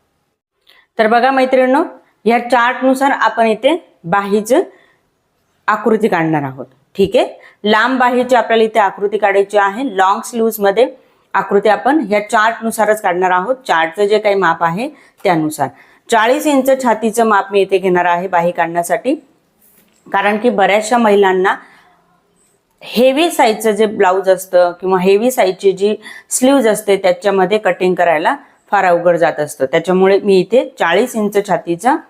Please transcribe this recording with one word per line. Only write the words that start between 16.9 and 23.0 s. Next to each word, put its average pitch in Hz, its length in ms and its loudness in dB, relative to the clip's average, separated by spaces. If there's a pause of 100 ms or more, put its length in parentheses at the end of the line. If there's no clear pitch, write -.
माप 196 240 0
मी 202 100 2
इथे 190 160 0
घेणार 180 280 0
आहे 175 220 -2
बाही 175 240 -2
काढण्यासाठी, 175 640 -4 (920)
कारण 202 300 -2
की 233 120 0
बऱ्याचशा 202 480 0
महिलांना 196 580 2 (1300)
हेवी 269 500 0